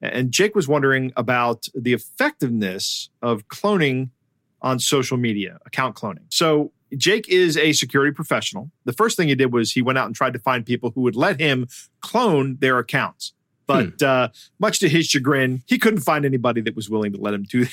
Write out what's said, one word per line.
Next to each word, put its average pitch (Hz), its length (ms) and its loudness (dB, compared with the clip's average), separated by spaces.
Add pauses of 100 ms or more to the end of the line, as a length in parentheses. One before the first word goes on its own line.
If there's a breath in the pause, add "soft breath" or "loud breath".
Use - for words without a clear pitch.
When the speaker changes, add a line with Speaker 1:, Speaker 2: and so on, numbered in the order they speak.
Speaker 1:
And 127 320 -4
Jake 208 200 2
was 175 140 0
wondering 135 480 0
about 120 580 -2
the 123 200 -2
effectiveness 117 1160 -2 (120)
of 117 260 -2
cloning 139 640 0 (520)
on 127 180 0
social 131 360 0
media, 101 500 -2
account 127 300 -4
cloning. 95 320 -10
So 151 460 2 (240)
Jake 196 320 0
is 180 260 4
a 151 160 4
security 139 420 0
professional. 135 560 -4 (140)
The 127 80 -4
first 220 240 0
thing 165 140 2
he 139 60 4
did 127 180 2
was 113 180 2
he 135 100 0
went 131 160 0
out 120 100 0
and 107 80 -10
tried 127 180 -2
to 120 60 -10
find 123 260 0
people 120 280 -4
who 135 100 -4
would 117 120 0
let 156 240 0
him 131 300 0 (320 loud breath)
clone 147 580 0
their 131 200 2
accounts. 120 520 -4 (360)
But, 127 340 2
Speaker 2:
Hmm. 143 40 4
Speaker 1:
uh, 127 220 2 (320 loud breath)
much - 200 0
to 180 100 4
his 160 160 4
chagrin, 131 600 2
he 254 140 2
couldn't 220 220 2
find 147 240 2
anybody 123 360 0
that 110 140 -4
was 104 140 -8
willing 107 240 0
to 101 80 -10
let 104 120 -2
him 101 100 -4
do 123 300 0